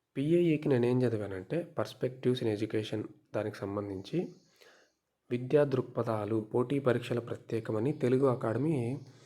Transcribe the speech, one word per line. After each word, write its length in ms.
పిఐఈకి 520
నేనేం 340
చదివానంటే, 760
Perspectives 640
in 120
Education 480
దానికి 220
సంబంధించి, 800
విద్యా 320
దృక్పథాలు, 920
పోటీ 260
పరీక్షల 400
ప్రత్యేకమని 720
తెలుగు 360
అకాడమీ 720